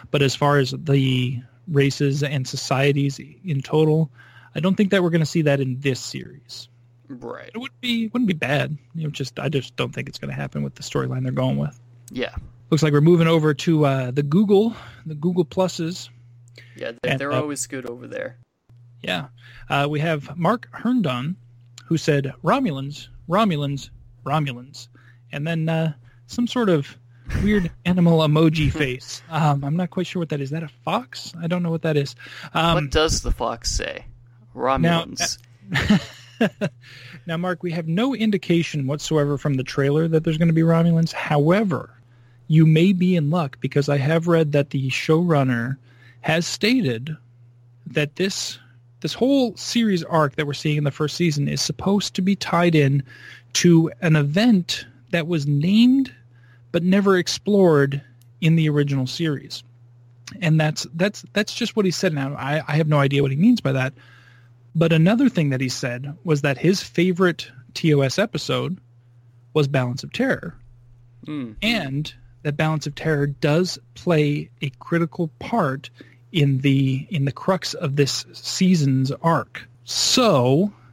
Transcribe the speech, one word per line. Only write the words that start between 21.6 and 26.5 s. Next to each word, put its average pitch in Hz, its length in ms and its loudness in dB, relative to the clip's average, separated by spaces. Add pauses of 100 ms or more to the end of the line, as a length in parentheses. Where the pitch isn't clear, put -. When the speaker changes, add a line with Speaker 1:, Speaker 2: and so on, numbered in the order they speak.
Speaker 1:
who 165 140 -2
said, 139 340 0 (100)
"Romulans, 170 640 -2 (200)
Romulans, 151 640 -2 (340)
Romulans." 139 640 -4 (440)
And 147 140 -8
then, 165 220 -2
uh, 160 240 -2 (340)
some 240 200 -4
sort 226 240 0